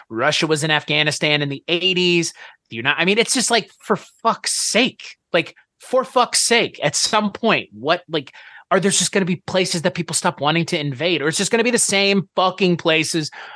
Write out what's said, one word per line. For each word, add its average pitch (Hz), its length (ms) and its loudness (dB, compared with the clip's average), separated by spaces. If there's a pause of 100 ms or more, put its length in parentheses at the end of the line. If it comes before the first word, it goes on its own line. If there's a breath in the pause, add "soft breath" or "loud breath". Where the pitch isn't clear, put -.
(100)
Russia 135 360 0
was 151 160 0
in 156 80 -2
Afghanistan 151 720 0
in 143 80 -2
the 139 180 -8
eighties. 175 680 0 (340 loud breath)
You 113 140 -10
know, 139 120 0
I 160 120 0
mean, 202 100 2
it's 226 160 0
just - 180 0
like, 233 200 0 (100)
for 208 160 0
fuck's - 560 -4
sake, - 640 -2 (160)
like, 170 240 -2 (220 soft breath)
for 254 260 0
fuck's 240 380 0
sake, 226 400 2
at 147 120 0
some 208 380 0
point, 147 400 0
what, 139 340 -2
like, 151 280 -6 (360 loud breath)
are 196 80 4
there 190 120 2
just - 220 0
gonna 196 120 0
be 175 120 0
places 185 440 -2
that 180 140 -2
people 170 180 -8
stop 165 300 -2
wanting 156 240 0
to 175 120 -2
invade? 147 440 -2
Or 147 60 0
it's 156 100 -2
just 196 120 -2
gonna 226 140 2
be 240 60 2
the 233 80 0
same 196 580 2
fucking 185 400 2
places 160 540 0 (260 loud breath)